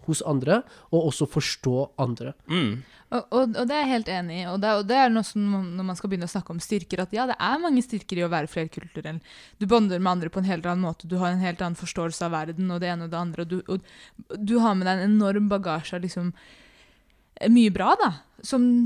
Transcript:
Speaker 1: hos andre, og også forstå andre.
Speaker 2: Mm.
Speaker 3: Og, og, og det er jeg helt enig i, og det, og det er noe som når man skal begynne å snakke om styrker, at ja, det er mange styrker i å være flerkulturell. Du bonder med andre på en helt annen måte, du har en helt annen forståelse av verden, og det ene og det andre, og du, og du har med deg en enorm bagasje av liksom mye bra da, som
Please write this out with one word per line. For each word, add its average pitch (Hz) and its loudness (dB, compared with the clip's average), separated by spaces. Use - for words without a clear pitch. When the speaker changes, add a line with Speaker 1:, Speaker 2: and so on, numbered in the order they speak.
Speaker 1:
hos 160 -2
andre, 147 0
og 165 4
også 139 -2
forstå - -2
andre. 123 -4
Speaker 2:
Mm. 131 -2
Speaker 3:
Og, 240 -2
og, 226 2
og 247 -2
det 277 -2
er 302 0
jeg 269 0
helt 220 -2
enig 170 -6
i, 180 -6
og 196 -2
det, 214 2
og 208 -2
det 247 2
er 254 6
noe 226 2
som - -4
når 185 -2
man 180 -6
skal 196 -6
begynne 175 -4
å - -10
snakke 175 -6
om 170 -6
styrker, 185 -4
at 185 -6
ja, 226 -2
det 247 -4
er 254 0
mange 262 4
styrker 190 -6
i 175 0
å - -4
være 156 -2
flerkulturell. 160 -8
Du 208 -4
bonder 202 4
med 180 2
andre 170 -2
på 185 -4
en 190 0
helt 175 -4
annen 180 0
måte, 165 -6
du 180 -2
har 180 0
en 185 0
helt 175 -2
annen 170 -4
forståelse 170 -6
av 165 -2
verden, 165 -4
og 175 -4
det 175 -2
ene 165 -8
og 170 -6
det - -4
andre, 170 -4
og 170 -6
du, 185 -4
og - -10
du 233 4
har 214 4
med 185 0
deg 185 0
en 196 2
enorm 208 2
bagasje 180 -4
av 180 -6
liksom 175 -4
mye 226 8
bra 190 2
da, 330 4
som 247 0